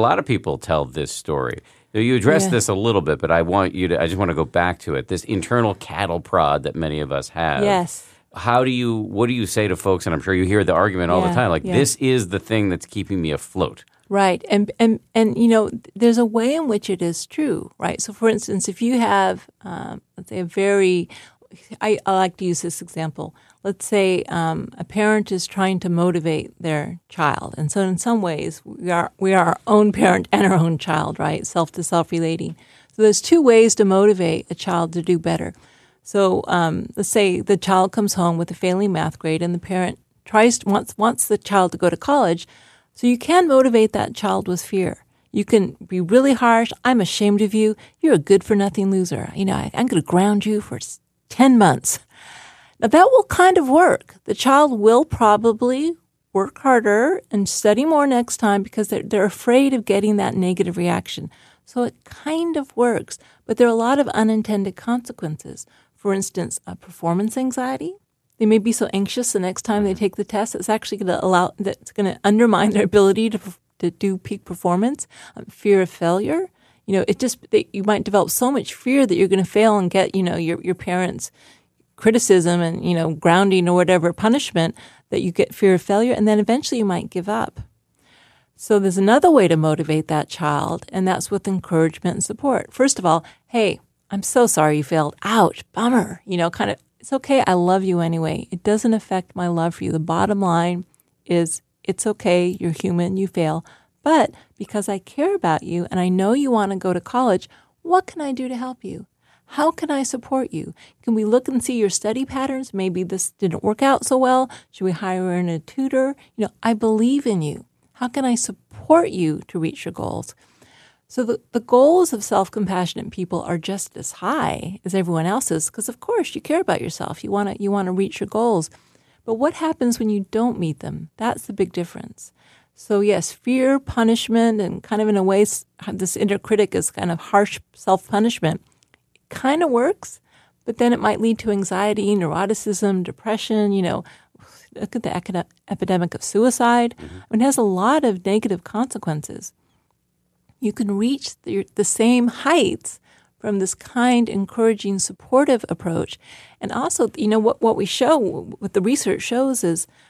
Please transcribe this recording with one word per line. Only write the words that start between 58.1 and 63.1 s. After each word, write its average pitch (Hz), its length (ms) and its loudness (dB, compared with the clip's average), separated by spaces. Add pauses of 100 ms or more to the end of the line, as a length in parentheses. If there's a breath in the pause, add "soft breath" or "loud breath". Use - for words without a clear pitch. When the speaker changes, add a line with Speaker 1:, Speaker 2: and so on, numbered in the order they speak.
Speaker 2:
time 202 240 2
because 214 260 -4
they're, - 140 -4
they're 202 240 0
afraid 262 480 2
of 226 100 -2
getting 208 320 2
that 196 180 -2
negative 185 440 0
reaction. 175 520 -4 (360 soft breath)
So 247 160 -4
it - 220 -6
kind 320 520 -4
of 277 200 -8
works, 240 420 -2 (260 soft breath)